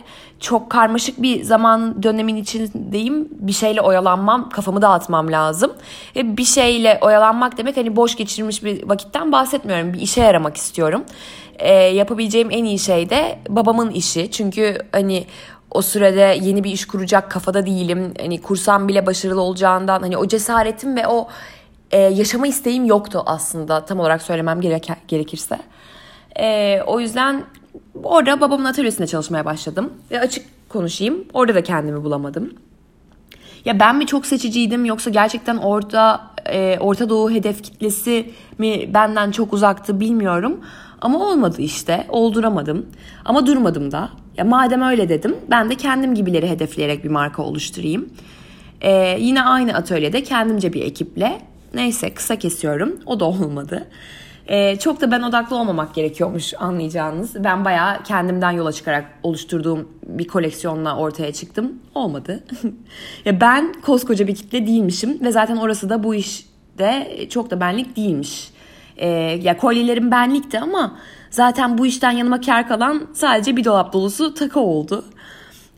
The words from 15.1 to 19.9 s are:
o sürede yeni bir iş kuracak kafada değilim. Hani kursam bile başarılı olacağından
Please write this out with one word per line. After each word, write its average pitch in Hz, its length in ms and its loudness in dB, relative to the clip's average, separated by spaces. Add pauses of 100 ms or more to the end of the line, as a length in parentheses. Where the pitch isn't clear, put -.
o - 100 0
sürede 196 600 4
yeni 196 220 0
bir 196 80 -2
iş 196 140 -6
kuracak 190 460 0
kafada 185 340 -2
değilim. 180 540 -2
Hani 170 220 -6
kursam 196 460 2
bile 196 180 2
başarılı 190 360 0
olacağından 185 580 2